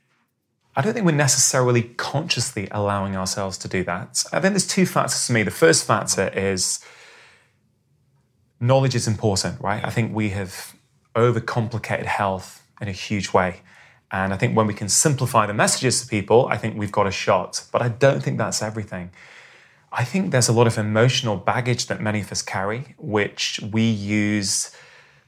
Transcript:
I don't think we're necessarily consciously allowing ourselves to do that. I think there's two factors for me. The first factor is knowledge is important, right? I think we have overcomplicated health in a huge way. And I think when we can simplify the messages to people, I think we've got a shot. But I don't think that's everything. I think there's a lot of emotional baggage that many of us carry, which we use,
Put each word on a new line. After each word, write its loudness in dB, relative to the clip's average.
I 0
don't 0
think 0
we're 4
necessarily 4
consciously -4
allowing -2
ourselves -4
to -10
do -2
that. -4
I -2
think 2
there's 0
two 2
factors -2
for 0
me. 4
The -2
first 4
factor 0
is -2
knowledge 4
is 0
important, 0
right? -2
I -2
think -2
we 0
have -8
overcomplicated 0
health -4
in -8
a -6
huge -4
way. 2
And -2
I -4
think 0
when 4
we -2
can -8
simplify 2
the -4
messages 0
to -10
people, 4
I -2
think -4
we've -4
got 2
a -2
shot. -2
But 2
I 0
don't 2
think -4
that's -4
everything. -8
I -2
think -2
there's 4
a 4
lot 6
of 0
emotional 2
baggage -2
that -6
many -2
of -10
us -4
carry, -6
which -2
we 2
use, 0